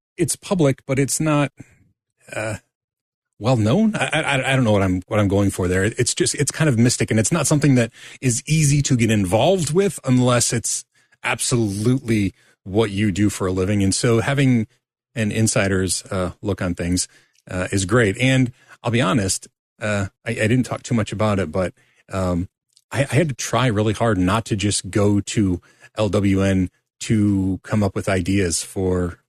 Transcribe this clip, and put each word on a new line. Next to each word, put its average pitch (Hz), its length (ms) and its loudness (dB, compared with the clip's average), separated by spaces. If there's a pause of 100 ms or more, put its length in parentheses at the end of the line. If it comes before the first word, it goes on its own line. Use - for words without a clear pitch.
(160)
it's 170 180 -2
public, 151 520 0
but 135 120 -2
it's 139 220 -2
not, 147 320 0 (800)
uh, 107 240 -6 (800)
well 123 200 0
known. 202 380 2
I, 135 120 -2 (140)
I, 135 300 -2
I 135 40 2
don't 131 80 2
know 107 80 4
what 98 100 4
I'm, 92 260 0
what 107 120 0
I'm 101 80 2
going 98 220 2
for 90 180 -4
there. 92 160 0
It's 117 300 -2
just, - 220 -2
it's 147 140 -2
kind 156 200 0
of 113 80 0
mystic, 120 320 2
and 107 100 2
it's 107 120 0
not 156 140 0
something 147 280 4
that 117 180 2 (300)
is 123 240 0
easy 151 360 2
to 135 140 2
get 113 140 2
involved 123 640 2
with 196 300 0
unless 123 500 2
it's - 320 -6 (360)
absolutely 113 1120 -2 (320)
what 104 260 0
you 101 220 0
do 101 160 2
for 95 180 -4
a 92 60 -2
living. 95 300 0
And 95 120 2
so 117 260 2
having 127 460 2 (480)
an 110 180 -2
insider's, 98 720 0
uh, 90 340 -4
look 101 220 -4
on 90 120 -2
things, 90 340 -2 (420)
uh, 92 220 -6
is 95 120 -2
great. 104 340 2
And 127 340 2 (300)
I'll 120 80 -4
be 117 120 0
honest, 120 460 -2 (320)
uh, 104 260 -2 (180)
I, 117 60 -6
I 113 40 -4
didn't 113 300 2
talk - 180 -8
too - 120 -4
much 104 180 -2
about 104 260 0
it, 82 140 -4
but, 90 220 -4 (360)
um, 92 380 -2 (420)
I, - 120 -4
I 131 120 -4
had 160 140 2
to 127 60 -6
try 123 320 -2
really 107 260 0
hard 113 260 0
not 92 280 0
to 113 100 -2
just 101 340 -4
go 101 300 2
to 95 400 -2 (360)
L 107 120 0
W 98 340 2
N 95 280 0 (300)
to 98 600 0
come 107 200 -2
up 98 120 -2
with 104 140 -4
ideas 95 540 0
for 92 560 -4 (100)